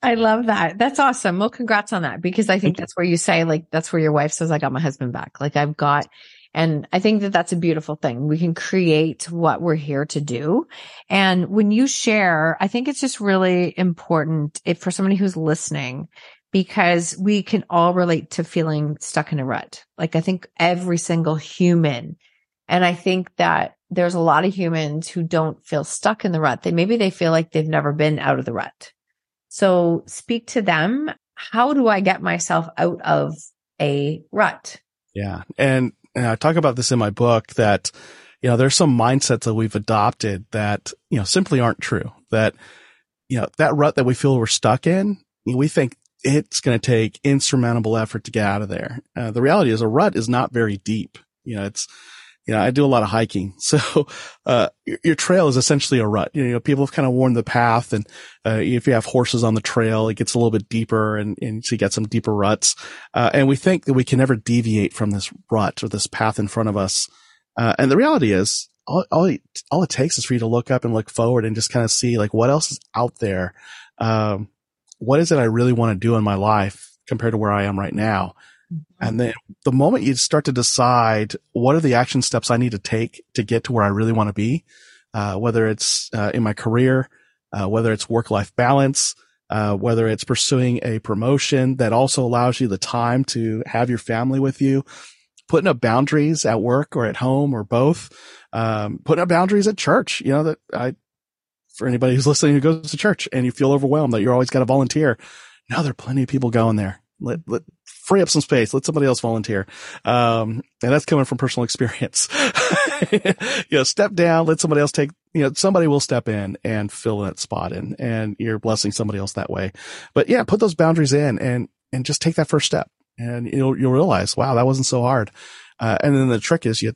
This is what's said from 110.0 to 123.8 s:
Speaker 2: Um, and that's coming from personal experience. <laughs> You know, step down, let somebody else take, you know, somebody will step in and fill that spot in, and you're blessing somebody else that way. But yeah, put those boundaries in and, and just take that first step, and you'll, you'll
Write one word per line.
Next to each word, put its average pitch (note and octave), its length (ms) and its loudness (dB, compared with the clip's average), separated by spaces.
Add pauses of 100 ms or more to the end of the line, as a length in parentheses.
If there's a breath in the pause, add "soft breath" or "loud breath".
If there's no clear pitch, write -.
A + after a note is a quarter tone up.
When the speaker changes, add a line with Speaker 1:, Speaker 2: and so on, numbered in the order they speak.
Speaker 2:
Um, A2+ 580 2 (200)
and B2 100 0
that's D3 140 2
coming C#3+ 180 2
from B2 140 -4
personal B2 260 -2
experience. - 680 -4
<laughs> - 60 -4 (720 loud breath)
You G3 640 -2
know, C3 60 4
step G#3 300 0
down, E3 320 2
let D#3+ 140 0
somebody D#3 200 0
else D3 120 0
take, D3 180 -2 (220)
you D#3 100 0
know, C3 120 0
somebody F#3+ 320 2
will C#3+ 140 2
step B2 280 -2
in G2+ 360 -4
and G#2 260 -4
fill G#2 300 -4
that G2 180 -6
spot - 340 -6
in, - 260 -8
and A2 400 -4
you're A2 200 -4
blessing G#2+ 340 -2
somebody G#2 260 -4
else G2 160 -8
that - 160 -6
way. F#2+ 220 -4 (420 loud breath)
But - 140 2
yeah, A#3 160 2
put - 160 0
those G3+ 140 2
boundaries D#3+ 380 2
in C#3+ 260 2
and, B2 300 -4 (240)
and B2+ 140 -6
just - 160 -4
take E3 140 0
that D#3 120 0
first - 180 0
step, - 240 -4 (280)
and A#2+ 340 -6
you'll, C3+ 260 0
you'll B2+ 140 2